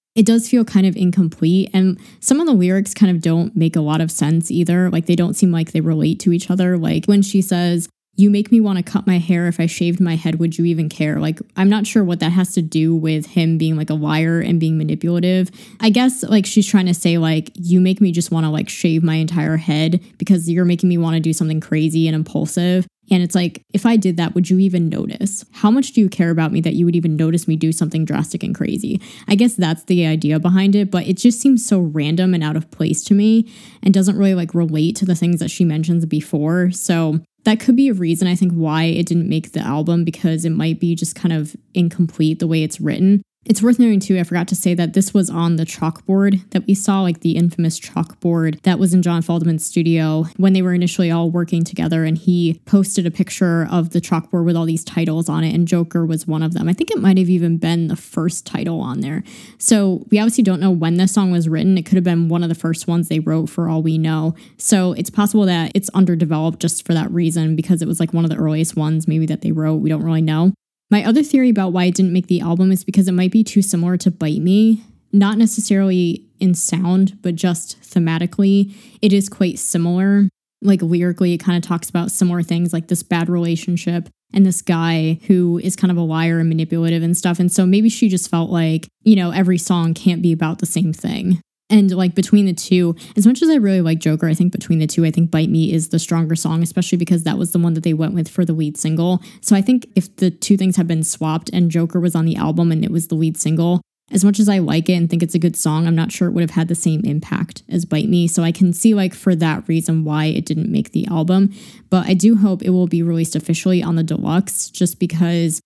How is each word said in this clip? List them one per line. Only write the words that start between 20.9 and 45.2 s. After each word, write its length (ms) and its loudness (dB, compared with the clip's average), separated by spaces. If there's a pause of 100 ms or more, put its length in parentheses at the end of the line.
wanna 220 0
do 120 0
something 280 -2
crazy 480 0
and 80 0
impulsive." 720 -2 (260)
And 120 2
it's 100 -2
like, 280 -2 (100)
"If 140 0
I 100 4
did 220 0
that, 180 -2
would 140 0
you 100 4
even 280 0
notice? 640 -6
How 200 0
much 220 0
do 80 2
you 80 4
care 220 0
about 220 0
me 80 0
that 160 -2
you 80 2
would 100 2
even 220 0
notice 320 0
me 80 0
do 160 0
something 320 -2
drastic 400 -4
and 100 -4
crazy?" 460 -4 (260)
I 80 0
guess 200 2
that's 280 -2
the 240 0
idea 320 0
behind 380 2
it, 160 0
but 160 -2
it 80 -2
just 240 2
seems 240 2
so 160 0
random 540 0
and 100 0
out 120 -2
of 140 -6
place 340 -4
to 100 2
me 320 4 (360)
and 100 6
doesn't 240 2
really, 200 2
like, 180 -4
relate 420 0
to 80 -6
the 120 2
things 240 0
that 100 -6
she 140 0
mentions 420 0
before. 640 0
So 480 -2 (240)
that 160 2
could 160 0
be 140 2
a 60 0
reason, 340 0
I 80 0
think, 160 0
why 320 0
it 220 0
didn't 220 0
make 260 -4
the 120 -6
album, 380 -2
because 400 -2
it 60 0
might 280 -2
be 160 -2
just 220 -6
kind 160 -2
of 240 -4 (180)
incomplete 640 0
the 80 -2
way 160 0
it's 180 -6
written. 420 2 (240)
It's 160 2
worth 160 4
noting, 220 4
too, 180 0
I 60 0
forgot 240 -2
to 60 -4
say 200 0
that 180 -2
this 220 0
was 160 2